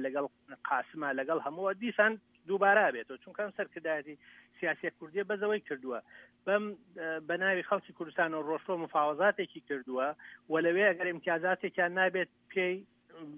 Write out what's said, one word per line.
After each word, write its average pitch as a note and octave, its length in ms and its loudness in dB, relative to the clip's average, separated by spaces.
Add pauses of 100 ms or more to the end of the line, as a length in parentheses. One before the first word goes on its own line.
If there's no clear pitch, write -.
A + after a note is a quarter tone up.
لەگەڵ C#3 220 -2 (380)
قاسمە، C#3+ 480 -2
لەگەڵ C3+ 340 -2
هەمووە F3+ 260 -4 (100)
دیسان A3 300 2 (320)
دووبارە G3 480 6
بێتەوە. B2 300 -8
چونکە F#3+ 200 -10
ئەم G3+ 140 -6
سەرکردایەتی D#3 600 -6 (380)
سیاسیە E3 360 -4
کوردیە E3+ 400 -6
بەزەوەی G#3 380 0
کردووە. B2+ 320 -6 (420)
بەم، G#3 220 2 (600)
بە E3 140 -2
ناوی F#3 300 2
خەڵکی G3 240 0
کوردستان E3 400 -2
و D#3 160 -4
ڕۆشتۆ D#3+ 340 -2
مفاوەزاتێکی D#3+ 840 0
کردووە C3 400 -2 (400)
و D#3 120 0
لەوێ E3+ 260 4
ئەگەر F#3 200 2
ئیمتیازاتێکیان F3 840 0
نابێت F#3 380 2 (180)
پێی F#3 280 0 (600)